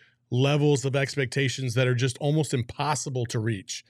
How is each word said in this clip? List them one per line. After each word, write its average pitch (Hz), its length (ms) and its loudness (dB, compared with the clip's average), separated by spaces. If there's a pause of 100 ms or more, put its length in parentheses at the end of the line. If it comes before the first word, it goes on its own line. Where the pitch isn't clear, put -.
(320)
levels 143 540 4
of 131 100 -2
expectations 135 800 -2
that 127 120 4
are 127 80 2
just 123 220 0
almost 151 360 0
impossible 131 720 -2
to 120 120 -4
reach. 107 500 -4